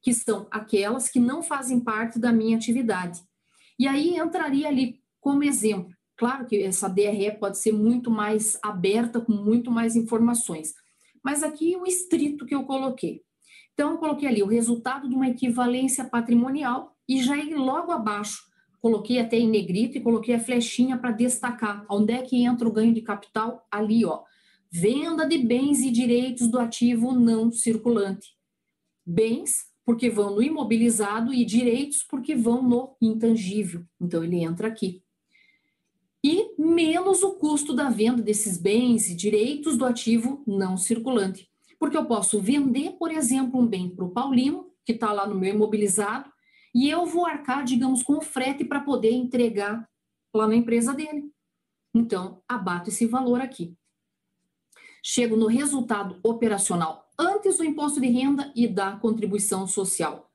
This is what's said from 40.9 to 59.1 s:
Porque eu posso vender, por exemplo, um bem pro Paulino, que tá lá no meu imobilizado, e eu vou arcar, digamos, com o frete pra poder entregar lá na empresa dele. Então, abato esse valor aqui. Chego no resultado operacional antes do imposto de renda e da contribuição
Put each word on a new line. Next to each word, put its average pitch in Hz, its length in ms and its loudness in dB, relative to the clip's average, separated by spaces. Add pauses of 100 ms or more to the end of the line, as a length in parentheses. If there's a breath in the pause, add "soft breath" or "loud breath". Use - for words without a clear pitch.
Porque 302 180 -2
eu 302 80 2
posso 208 360 0
vender, 277 580 0
por 330 140 -4
exemplo, 262 480 0
um 240 60 4
bem 185 220 -2
pro 180 220 -8
Paulino, 269 600 -2 (120)
que - 80 -4
tá 220 200 -2
lá 202 120 -2
no 202 120 -6
meu 190 180 -2
imobilizado, 208 760 0 (460 soft breath)
e 269 160 4
eu 339 160 0
vou 339 200 0
arcar, 285 360 -4
digamos, 254 400 0
com 285 120 2
o 302 80 -4
frete 262 420 -4
pra 285 160 -4
poder 233 320 0
entregar 233 760 -2 (460)
lá 214 140 4
na 220 80 4
empresa 233 360 2
dele. 294 380 -8 (640)
Então, 208 540 -2
abato 180 400 -4
esse 226 180 -2
valor 247 340 0
aqui. 175 360 -10 (1300 loud breath)
Chego 226 320 0
no 220 100 4
resultado 233 800 -2
operacional 202 920 -2
antes 381 420 0
do 330 60 -2
imposto 294 360 -2
de 254 80 2
renda 269 480 2
e 233 100 4
da 196 300 -2
contribuição 202 680 -2